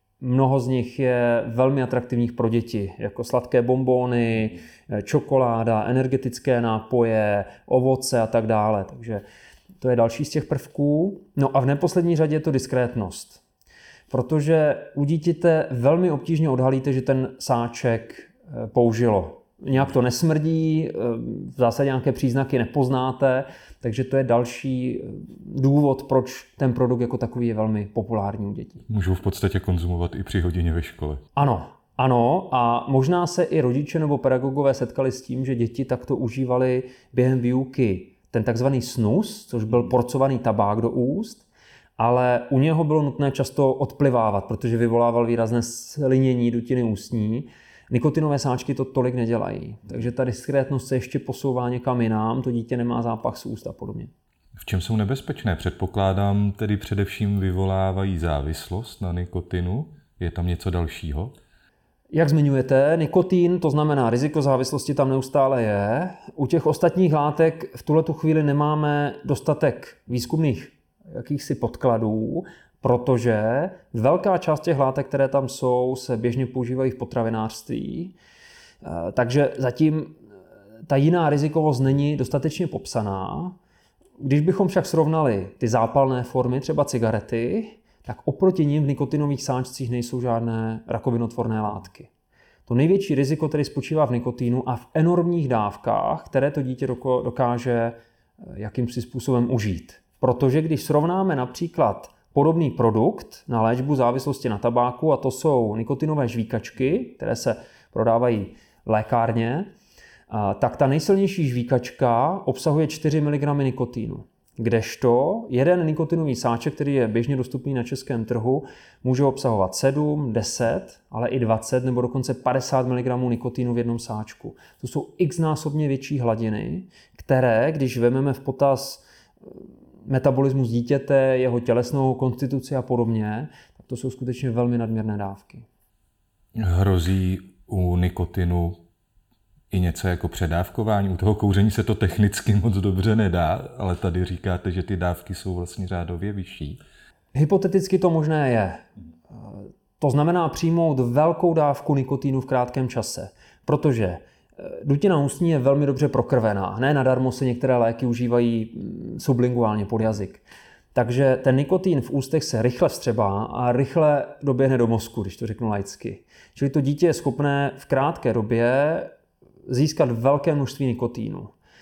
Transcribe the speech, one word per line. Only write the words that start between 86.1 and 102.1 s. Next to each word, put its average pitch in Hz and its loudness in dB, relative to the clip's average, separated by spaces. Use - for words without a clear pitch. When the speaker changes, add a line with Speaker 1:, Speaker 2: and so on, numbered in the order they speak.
Speaker 1:
formy, 123 -2
třeba 147 -2
cigarety, 117 -2
tak 120 -10
oproti 185 2
nim 147 2
v 139 0
nikotinových 143 -2
sáčcích 127 -4
nejsou 120 -4
žádné 113 -2
rakovinotvorné 113 -2
látky. 104 -8
To - -4
největší 160 4
riziko 143 0
tedy 147 0
spočívá 156 -2
v 123 0
nikotinu 123 -2
a 123 -2
v - -12
enormních 170 2
dávkách, 110 0
které 139 0
to 143 -2
dítě 127 -4
doko-, 127 0
dokáže, 120 0
eh, 117 0
jakýmsi 117 -4
způsobem 123 -2
užít. 101 -2
Protože 127 2
když 160 -2
srovnáme 170 0
například 127 -2